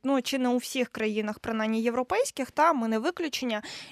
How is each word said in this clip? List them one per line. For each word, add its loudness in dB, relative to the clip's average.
ну, 2
чи -2
не 2
у 4
всіх -2
країнах, -2
принаймні 0
європейських, 0
та 6
ми 0
не 2
виключення. -2